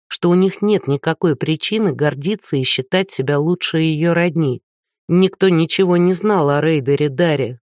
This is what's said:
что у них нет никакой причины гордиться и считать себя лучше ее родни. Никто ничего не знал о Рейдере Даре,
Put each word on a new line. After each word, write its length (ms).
что 220
у 40
них 280
нет 260
никакой 480
причины 560
гордиться 640
и 60
считать 480
себя 280
лучше 400
ее 360
родни. 480
Никто 420
ничего 480
не 160
знал 380
о 100
Рейдере 480
Даре, 600